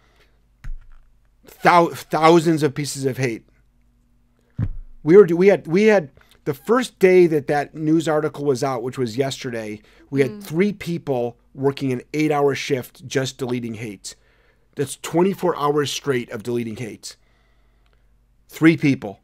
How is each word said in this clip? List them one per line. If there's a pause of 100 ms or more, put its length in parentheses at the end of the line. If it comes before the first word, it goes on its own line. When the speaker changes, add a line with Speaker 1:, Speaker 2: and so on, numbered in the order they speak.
(1600)
Speaker 1:
thou-,
thousands
of
pieces
of
hate. (1600)
We
were,
we
had,
we
had, (340)
the
first
day
that
that
news
article
was
out,
which
was
yesterday, (280)
we
had
Speaker 2:
Mm.
Speaker 1:
three
people (160)
working
an (120)
eight-hour
shift
just
deleting
hate. (640)
That's
twenty-four
hours
straight
of
deleting
hate. (1300)
Three
people,